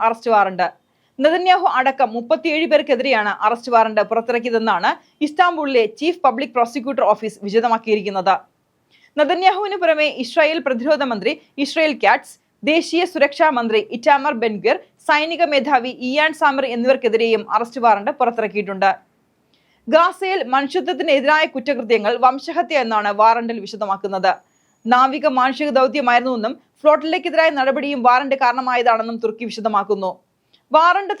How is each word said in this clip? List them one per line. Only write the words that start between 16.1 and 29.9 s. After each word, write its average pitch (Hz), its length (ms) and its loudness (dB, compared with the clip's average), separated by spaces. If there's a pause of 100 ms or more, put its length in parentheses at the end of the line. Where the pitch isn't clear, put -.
സാമർ 269 340 0
എന്നിവർക്കെതിരെയും 233 720 0 (120)
അറസ്റ്റ് 233 280 -6
വാറണ്ട് 214 340 2
പുറത്തിറക്കിയിട്ടുണ്ട്. 202 720 -2 (1040)
ഗാസയിൽ 370 460 2 (140)
മനുഷ്യത്വത്തിനെതിരായ 285 880 0 (100)
കുറ്റകൃത്യങ്ങൾ 226 600 -2 (100)
വംശഹത്യ 277 600 0
എന്നാണ് 214 360 -2
വാറണ്ടിൽ 233 440 2
വിശദമാക്കുന്നത്. 196 640 -4 (600)
നാവിക 262 360 4 (100)
മാനുഷിക 247 400 0
ദൗത്യമായിരുന്നുവെന്നും 247 760 0 (280)
ഫ്ലോട്ടിലേക്കെതിരായ 320 760 2
നടപടിയും 269 480 -2
വാറണ്ട് 262 360 2
കാരണമായതാണെന്നും 240 800 0
തുർക്കി 226 260 -6
വിശദമാക്കുന്നു. 202 600 -2 (640)